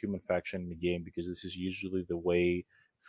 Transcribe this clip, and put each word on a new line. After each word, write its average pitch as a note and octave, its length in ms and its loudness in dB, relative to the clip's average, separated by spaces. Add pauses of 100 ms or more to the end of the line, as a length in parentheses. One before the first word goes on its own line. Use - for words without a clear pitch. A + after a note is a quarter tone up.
human G2 260 -2
faction F2+ 360 0
in F2 60 -6
the E2+ 60 -6
game F2 280 0
because F2 240 -6
this F2+ 180 -6
is F#2 100 -8
usually F#2 520 -2
the E2+ 100 -2
way F2 480 4 (440)